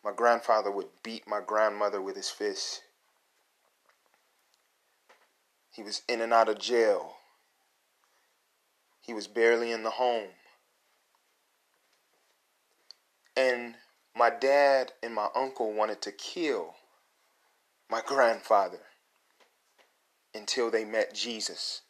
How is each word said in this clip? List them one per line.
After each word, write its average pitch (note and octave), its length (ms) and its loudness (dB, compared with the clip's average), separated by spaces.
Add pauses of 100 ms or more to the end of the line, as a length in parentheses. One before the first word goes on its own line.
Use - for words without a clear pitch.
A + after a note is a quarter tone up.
my G#2 80 -4
grandfather A2+ 600 2
would G2 160 -6 (160)
beat A2+ 220 -10
my G#2 140 -4
grandmother G#2 640 0
with F#2+ 160 -8
his F#2+ 120 -8
fists. - 520 -6 (3000)
He A2 120 -16
was G#2 260 -10
in A#2 100 -2
and A2+ 140 0
out A2+ 160 6
of G#2 100 -2
jail. G#2+ 560 2 (1900)
He A#2+ 120 -12
was G2+ 140 -10
barely A#2 440 2
in A2+ 120 -6
the A2 80 -2
home. A#2+ 380 -2 (3000)
And B2 380 0 (400)
my A#2 160 4
dad C#3 640 4 (100)
and A#2 100 -8
my G#2 220 -2
uncle B2+ 380 -4
wanted G#2+ 300 -2
to G#2 80 -8
kill A#2 640 -6 (1120)
my A2+ 160 -4
grandfather A2+ 760 2 (1500)
until A2+ 380 -2
they A2 140 0
met G#2+ 280 -2
Jesus. G#2+ 760 -8